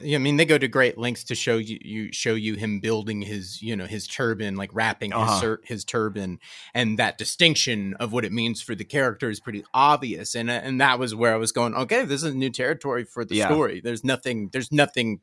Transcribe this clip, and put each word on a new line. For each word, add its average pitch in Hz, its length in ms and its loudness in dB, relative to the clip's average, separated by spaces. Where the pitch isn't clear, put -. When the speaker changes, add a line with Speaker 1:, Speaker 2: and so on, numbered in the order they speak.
Speaker 1:
yeah. 147 120 0
Speaker 2:
I 143 40 2
mean, 143 180 2
they 156 80 6
go 147 140 6
to 131 80 2
great 127 280 4
lengths 117 280 -4
to - 100 -6
show 117 240 0
you, 110 240 -6
you, 107 320 -8
show 113 220 0
you 107 180 -2
him 104 260 -2
building 107 440 -2
his, 98 400 -10
you 113 120 -4
know, 92 120 -6
his 101 180 -8
turban, 107 500 -2
like, 98 200 -6
wrapping 110 340 -2
his 110 120 0
Speaker 1:
Uh-huh. 110 180 2
Speaker 2:
sur-, 110 240 -2
his 104 200 -8
turban, 101 540 -4
and 113 240 2
that 110 180 0
distinction 110 800 2
of 113 180 -4
what 120 100 0
it 92 80 -4
means 117 300 -2
for 113 140 -8
the 101 80 -8
character 127 480 -2
is 101 80 -8
pretty 104 240 -10
obvious. 127 640 4
And, 117 160 -2
uh, 120 120 -2
and 131 160 -2
that 131 200 6
was 117 160 -2
where 113 180 4
I 110 40 2
was 113 140 0
going, 120 220 0
"Okay, 226 320 2
this 139 160 -2
is 151 140 -2
new 131 160 0
territory 131 540 -2
for 117 200 -6
the 104 120 0
Speaker 1:
Yeah. 104 100 4
Speaker 2:
story." 143 360 2
There's 117 200 -4
nothing, 127 500 -2
there's 131 180 -6
nothing 131 520 2